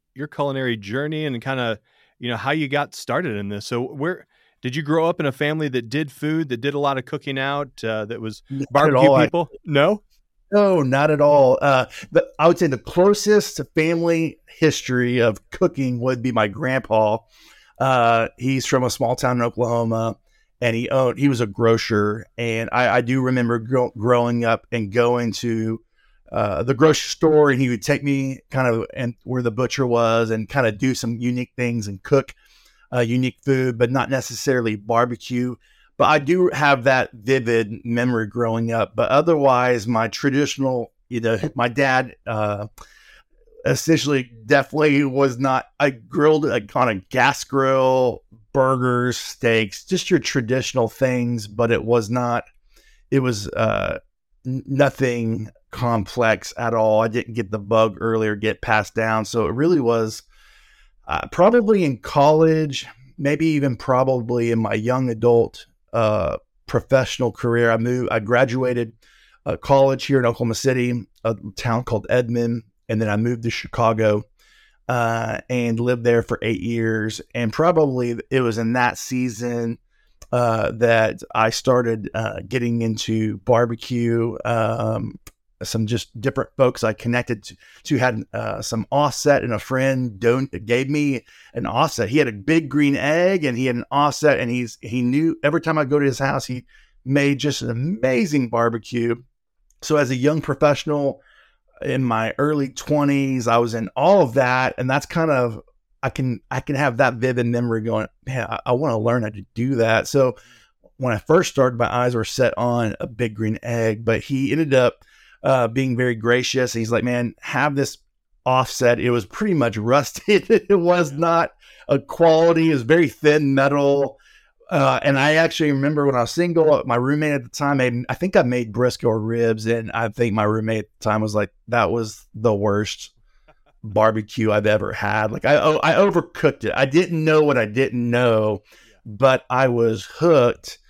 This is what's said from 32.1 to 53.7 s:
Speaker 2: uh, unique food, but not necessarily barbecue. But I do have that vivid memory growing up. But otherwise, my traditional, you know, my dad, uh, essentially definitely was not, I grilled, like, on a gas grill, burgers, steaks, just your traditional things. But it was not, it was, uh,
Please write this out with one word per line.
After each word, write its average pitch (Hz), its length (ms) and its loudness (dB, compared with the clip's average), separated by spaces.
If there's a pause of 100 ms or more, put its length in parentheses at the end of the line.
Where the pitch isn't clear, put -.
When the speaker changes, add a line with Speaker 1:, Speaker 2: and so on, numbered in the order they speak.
Speaker 2:
uh, 127 60 0
unique 123 440 -2
food, 131 360 0
but 120 100 2
not 131 220 -2
necessarily 120 640 -2
barbecue. 120 800 -2 (400)
But - 100 4
I 156 120 6
do 175 340 2
have 139 340 2
that 131 280 2
vivid 113 580 0 (140)
memory 120 400 0
growing 113 460 -2
up. 113 240 -2
But 117 140 0
otherwise, 131 800 2
my 117 200 0
traditional, 135 840 -2 (160)
you 120 120 -6
know, 113 180 0 (160)
my 120 140 0
dad, 127 480 0 (100)
uh, 107 400 -4 (1000)
essentially 135 680 0 (140)
definitely 147 580 2
was 135 340 0
not, 131 300 -2 (120)
I 143 120 2
grilled, 147 540 0
like, 107 300 -2
on 123 140 2
a 107 60 0
gas 127 480 0
grill, 131 800 0 (300)
burgers, 127 640 2
steaks, 113 680 -2
just - 240 -4
your 170 100 4
traditional 123 720 -2
things. 120 580 -2
But 113 240 -2
it 110 140 0
was 113 240 0
not, 120 360 -2 (640)
it 139 80 2
was, 117 300 -2
uh, - 500 -2 (480)